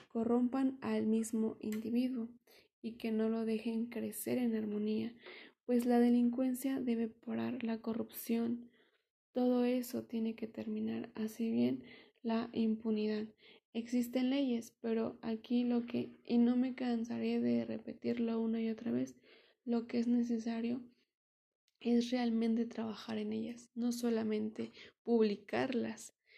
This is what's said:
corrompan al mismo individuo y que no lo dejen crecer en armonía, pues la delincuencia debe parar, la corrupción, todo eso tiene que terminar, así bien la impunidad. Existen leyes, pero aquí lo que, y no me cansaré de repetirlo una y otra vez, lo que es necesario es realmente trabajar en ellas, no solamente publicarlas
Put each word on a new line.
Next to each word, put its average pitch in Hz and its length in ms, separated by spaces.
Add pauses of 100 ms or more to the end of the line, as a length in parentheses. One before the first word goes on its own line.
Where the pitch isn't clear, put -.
corrompan 247 720
al 220 260
mismo 220 540
individuo 226 680 (540)
y 226 100
que 233 180
no 220 180
lo 226 160
dejen 226 420
crecer 233 520
en 240 160
armonía, 214 600 (500)
pues 240 220
la 240 140
delincuencia 247 800
debe 233 280
parar, 226 540
la 226 160
corrupción, 233 880 (640)
todo 247 320
eso 247 400
tiene 226 300
que 220 140
terminar, 226 640
así 220 360
bien 240 340 (380)
la 233 300
impunidad. 220 760 (440)
Existen 247 580
leyes, 262 500
pero 226 420
aquí 226 400
lo 240 240
que, 240 240 (140)
y 240 140
no 240 180
me 254 180
cansaré 233 640
de 240 260
repetirlo 233 760
una 226 200
y 226 80
otra 226 220
vez, 254 240 (500)
lo 233 220
que 240 140
es 233 80
necesario 233 720 (1000)
es 240 300
realmente 233 560
trabajar 220 520
en 214 140
ellas, 226 420
no 240 180
solamente 220 800 (320)
publicarlas 226 1120 (240)